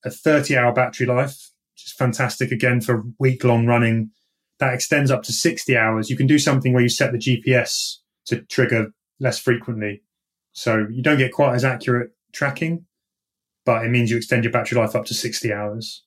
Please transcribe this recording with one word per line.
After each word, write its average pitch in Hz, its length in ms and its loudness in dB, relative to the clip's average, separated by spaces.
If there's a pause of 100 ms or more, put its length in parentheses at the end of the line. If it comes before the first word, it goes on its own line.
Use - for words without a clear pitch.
a - 60 -6
thirty-hour 139 640 2
battery 123 320 0
life, 131 440 -2 (240)
which - 120 -20
is - 60 -16
fantastic, 123 580 -2
again, 123 300 0
for 113 240 -2 (140)
week-long 127 480 2
running. 113 440 2 (480)
That 127 160 0
extends 143 360 0
up 127 140 0
to - 80 -6
sixty 139 440 0
hours. 110 340 0
You 123 60 -2
can 135 100 2
do 147 120 6
something 135 340 2
where 123 100 4
you 120 60 4
set 120 240 0
the 120 60 -4
G 113 220 0
P 127 140 2
S - 460 -2 (260)
to 113 160 -4
trigger 110 460 0 (320)
less 123 180 -2
frequently. 110 640 -4 (500)
So 107 380 -2
you 123 120 -6
don't 151 160 2
get 127 140 0
quite 135 220 2
as 123 100 0
accurate 123 460 -2 (220)
tracking, 160 540 -4 (800)
but 113 200 0
it 117 60 -2
means 120 200 2
you 117 60 0
extend 117 280 0
your 113 80 -2
battery 117 260 0
life 110 180 0
up - 100 -2
to - 80 -8
sixty 110 380 -4
hours. 104 540 -8